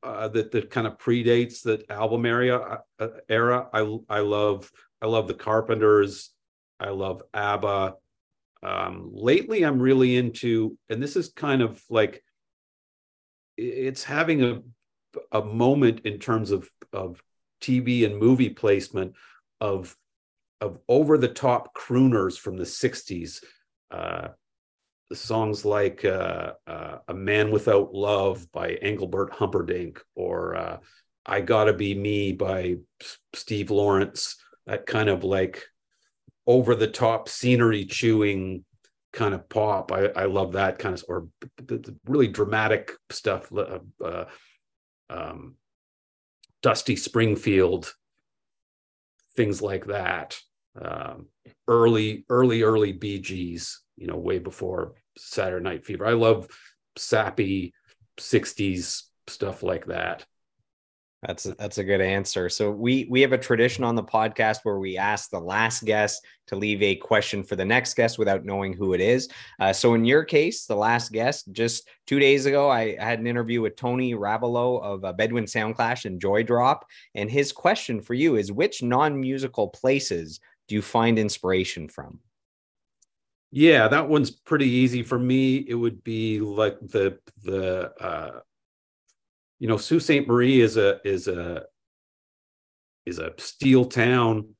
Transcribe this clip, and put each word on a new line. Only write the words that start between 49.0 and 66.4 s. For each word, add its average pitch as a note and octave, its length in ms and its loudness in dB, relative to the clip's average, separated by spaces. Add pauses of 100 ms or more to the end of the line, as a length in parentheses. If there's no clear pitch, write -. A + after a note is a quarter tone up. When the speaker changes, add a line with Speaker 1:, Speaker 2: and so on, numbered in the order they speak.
Speaker 1:
things G2+ 260 0
like G2 240 -4
that. F2+ 520 -4 (400)
Um, - 500 -12 (380)
early, A2+ 600 4
early, B2 340 4
early G#2+ 300 4
Bee G2 280 -6
Gees, F2+ 600 -8 (160)
you F2+ 100 -12
know, E2 100 -6
way F2 220 -2
before F2+ 560 -8 (220)
Saturday F#2 460 -6
Night F2 220 -6
Fever. G2+ 220 -6
I A2+ 60 2
love A2+ 340 4 (500)
sappy G2 760 -2 (420)
sixties - 880 -2 (220)
stuff - 380 -8
like F2+ 220 -4
that. E2+ 380 -6 (1040)
Speaker 2:
That's F#2 200 -8
a, F#2 100 -10
that's G#2 220 -10
a G2 60 -4
good G2 160 2
answer. F#2+ 480 0
So G#2 220 0
we, A#2+ 400 0
we B2+ 120 6
have C3 100 4
a B2+ 60 2
tradition A#2+ 440 0
on A#2 140 0
the G#2 80 -2
podcast A2 580 0
where G2+ 160 -2
we F#2+ 180 -6
ask G2+ 340 -4
the F#2 100 -6
last A2 440 -2
guest G#2+ 400 0 (220)